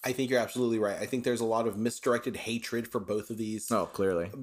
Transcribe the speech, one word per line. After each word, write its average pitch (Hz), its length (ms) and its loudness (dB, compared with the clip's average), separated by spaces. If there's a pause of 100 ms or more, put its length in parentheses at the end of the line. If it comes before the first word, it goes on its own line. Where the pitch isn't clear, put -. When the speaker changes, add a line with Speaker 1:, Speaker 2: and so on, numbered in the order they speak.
Speaker 1:
I 131 80 0
think 127 180 -2
you're 127 100 6
absolutely 117 380 0
right. 101 200 0
I 101 80 -4
think 123 180 -2
there's 120 160 2
a 117 60 0
lot 113 200 2
of 101 120 0
misdirected 117 580 0
hatred 117 520 -4
for 127 100 -2
both 104 320 -2
of 110 80 -6
these. 107 320 -4
Speaker 2:
Oh, 101 160 4
clearly. 90 440 2 (120)